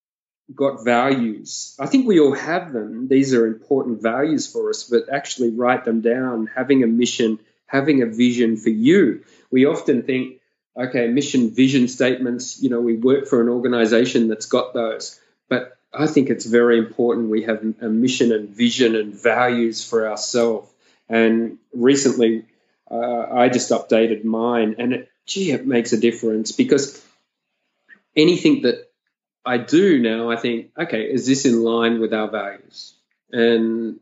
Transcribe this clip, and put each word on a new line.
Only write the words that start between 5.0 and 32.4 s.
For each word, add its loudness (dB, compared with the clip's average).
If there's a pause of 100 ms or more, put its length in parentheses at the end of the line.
actually -4
write -2
them -2
down, -2
having 0
a 2
mission, 0 (280)
having 0
a 0
vision 0
for -2
you. 2 (260)
We 4
often 0
think, -6 (360)
okay, -2
mission, 0
vision 2
statements, -4
you 0
know, 0
we 0
work 2
for 2
an 2
organization 2
that's -6
got -2
those. -6 (280)
But -4 (160)
I -2
think 2
it's -4
very 4
important -2
we 0
have -6 (200)
a -6
mission 2
and -2
vision 0
and -6
values 0
for -2
ourselves. -4 (380)
And 0 (160)
recently, 2 (440)
uh, -4
I 4
just -2
updated 0
mine, -2
and -2
it, -8 (160)
gee, -4
it -4
makes 0
a 0
difference, -2
because 0 (1120)
anything 4
that -2 (540)
I -2
do 4
now, 0
I -2
think, -6
okay, -4
is -4
this 0
in 2
line 0
with -2
our -4
values? -12 (360)